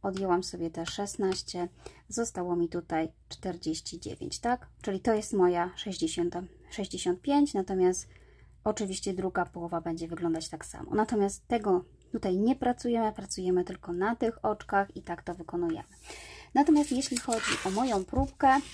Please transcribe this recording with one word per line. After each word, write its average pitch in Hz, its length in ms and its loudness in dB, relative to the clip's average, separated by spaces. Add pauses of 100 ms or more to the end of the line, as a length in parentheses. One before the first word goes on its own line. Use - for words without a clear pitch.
odjęłam 185 380 0
sobie 175 260 -6
te 165 160 -6
szesnaście, 190 840 -2 (420)
zostało 185 460 -4
mi 170 140 2
tutaj 165 420 -4 (180)
czterdzieści 170 720 -6
dziewięć, - 400 -10
tak? 240 280 -2 (140)
Czyli 190 180 -2
to 226 140 2
jest 214 200 -2
moja 180 420 4
sześćdziesiąta, 175 680 -2 (280)
sześćdziesiąt 185 500 -4
pięć, 285 320 4
natomiast 185 540 2 (560)
oczywiście 202 500 -2
druga 185 320 0
połowa 170 360 -6
będzie 165 260 -4
wyglądać 165 420 -2
tak 151 160 -10
samo. - 300 -8
Natomiast 208 520 2
tego 220 380 2 (260)
tutaj 190 260 0
nie 233 180 4
pracujemy, 240 580 0
pracujemy 180 500 0
tylko 180 300 -8
na 202 220 0
tych 233 300 -2
oczkach 202 520 0
i - 40 -8
tak - 220 -8
to 175 120 -8
wykonujemy. 170 520 -4 (640)
Natomiast 294 380 6
jeśli 254 260 -2
chodzi 226 340 0 (140)
o 190 60 0
moją 208 340 0
próbkę, 269 540 4 (140)